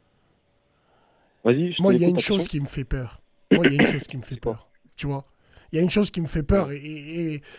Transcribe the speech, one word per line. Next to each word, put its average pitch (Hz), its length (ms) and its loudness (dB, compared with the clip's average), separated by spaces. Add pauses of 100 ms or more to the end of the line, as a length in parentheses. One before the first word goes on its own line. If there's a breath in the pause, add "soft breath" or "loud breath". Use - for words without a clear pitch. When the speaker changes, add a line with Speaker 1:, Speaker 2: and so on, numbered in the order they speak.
(1500)
Speaker 1:
Vas-y, 147 260 2
je 160 100 -4
Speaker 2:
Moi, 190 120 6
il 175 80 4
y - 20 4
a 175 40 6
Speaker 1:
t'écoute, - 20 6
Speaker 2:
une 180 80 2
Speaker 1:
ta 160 40 0
Speaker 2:
chose 202 180 0
Speaker 1:
question. 180 180 -4
Speaker 2:
qui 143 40 -2
me 139 60 -6
fait 139 160 -8
peur. 127 380 -8 (320)
Moi, 190 140 4
il 139 60 6
y 131 60 0
a - 40 6
une - 40 4
chose 147 180 -2
qui - 120 -12
me 120 40 -8
fait 127 140 -12
Speaker 1:
C'est - 60 -16
quoi ? 117 140 -4
Speaker 2:
peur. - 120 -20 (300)
Tu 147 100 -8
vois ? 139 160 -6 (480)
Il 156 60 -2
y - 20 2
a - 20 4
une 180 80 4
chose 208 220 0
qui - 80 -6
me 160 80 -4
fait 156 160 -4
peur. 190 240 2
Speaker 1:
Ouais. 143 100 -10
Speaker 2:
Et, 143 80 -14
et, 156 500 -6
et, 139 60 -10 (180 soft breath)